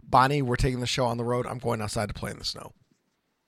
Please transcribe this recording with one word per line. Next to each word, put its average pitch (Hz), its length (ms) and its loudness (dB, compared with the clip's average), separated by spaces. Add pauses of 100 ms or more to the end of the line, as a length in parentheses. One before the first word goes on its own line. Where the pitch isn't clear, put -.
"Bonnie, 135 400 4
we're 123 140 0
taking 127 240 2
the 123 80 -4
show 131 180 0
on 117 120 0
the 120 80 -4
road. 120 200 0
I'm 117 140 -8
going 113 220 -2
outside 104 260 -2
to - 60 -6
play - 180 -8
in - 80 -12
the - 60 -10
snow." - 280 -10 (760)